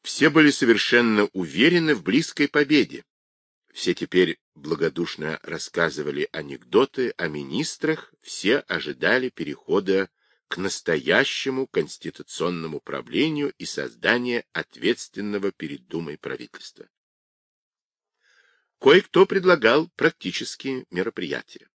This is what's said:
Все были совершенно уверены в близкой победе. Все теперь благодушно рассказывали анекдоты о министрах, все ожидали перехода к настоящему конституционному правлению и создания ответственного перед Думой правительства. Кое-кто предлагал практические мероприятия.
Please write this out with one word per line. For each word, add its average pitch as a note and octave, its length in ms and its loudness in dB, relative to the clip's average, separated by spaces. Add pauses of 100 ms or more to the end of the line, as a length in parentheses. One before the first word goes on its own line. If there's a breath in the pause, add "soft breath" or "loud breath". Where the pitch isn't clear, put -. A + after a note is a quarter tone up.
Все - 280 2
были D3+ 200 6
совершенно A#2 840 4
уверены C#3 600 2
в F#2+ 100 -2
близкой C#3+ 440 0
победе. C#3+ 580 0 (680)
Все - 220 -4
теперь - 460 0 (160)
благодушно D#2 880 -4
рассказывали D2+ 880 -4
анекдоты F2 840 -2
о F2 100 -4
министрах, D#2 920 -6
все A#2+ 380 -2
ожидали F2 680 -2
перехода F#2+ 800 -2 (380)
к - 100 -10
настоящему F#2+ 1120 -2
конституционному D#2+ 1120 -6
правлению C3+ 760 -4
и E2+ 80 -12
создания G#2+ 880 -4
ответственного G2 1000 -6
перед C#2+ 360 -12
Думой E2 300 -8
правительства. - 720 -14 (1900)
Кое-кто F3 480 6
предлагал E3 680 2
практические - 920 -4
мероприятия. E2+ 880 -8